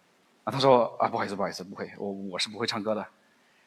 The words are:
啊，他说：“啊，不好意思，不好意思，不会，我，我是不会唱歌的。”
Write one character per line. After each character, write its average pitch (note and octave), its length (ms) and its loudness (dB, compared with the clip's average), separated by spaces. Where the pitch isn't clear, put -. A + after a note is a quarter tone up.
啊， - 80 -6
他 C3 60 -4
说 B2+ 280 8
：“啊， A2 100 2
不 A2 120 -2
好 A2 40 0
意 G2+ 40 -4
思， G2 80 -6
不 F#2+ 80 -4
好 F2+ 40 -2
意 E2+ 40 -4
思， F2+ 120 -12
不 G2 120 -14
会， G2+ 120 -10
我， G2+ 120 -6
我 G2 280 -8
是 A2+ 100 -2
不 G#2+ 80 -14
会 A#2 80 -2
唱 A2 160 -4
歌 G#2+ 140 -2
的。” G2+ 60 -4